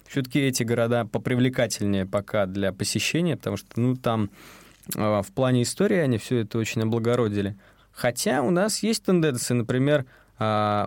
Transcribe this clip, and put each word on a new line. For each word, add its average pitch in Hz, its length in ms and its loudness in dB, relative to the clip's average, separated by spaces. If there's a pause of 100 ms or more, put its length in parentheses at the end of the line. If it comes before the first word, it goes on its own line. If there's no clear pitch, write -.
Всё-таки 143 340 -2
эти 131 220 2
города 117 440 0
попривлекательнее 113 1000 0
пока 101 400 -2
для 95 300 -2
посещения, 147 640 -2
потому 101 180 -6
что, - 120 -10 (120)
ну, 123 160 2
там, 113 320 0 (680)
а, 104 280 0
в - 100 -8
плане 127 300 2
истории 196 340 0
они 135 220 2
всё 123 220 -2
это 110 180 -4
очень 113 240 -2
облагородили. 110 720 0 (360)
Хотя 214 500 0
у 226 80 0
нас 185 320 0
есть 220 220 -2
тенденции, 156 500 2
например, 127 500 2 (340)
а, 107 480 2